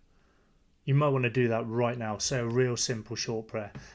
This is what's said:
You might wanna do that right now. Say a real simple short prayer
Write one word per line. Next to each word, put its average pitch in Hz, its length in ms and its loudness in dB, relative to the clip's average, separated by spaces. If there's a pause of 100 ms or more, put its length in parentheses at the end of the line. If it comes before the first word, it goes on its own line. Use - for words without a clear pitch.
(840)
You 135 120 2
might 147 140 4
wanna 127 200 2
do 123 160 4
that 113 220 2
right 120 280 0
now. 107 220 -4
Say 131 220 -2
a 117 40 -2
real 120 320 2
simple 113 380 -4
short 110 320 -4
prayer 107 260 -8 (220)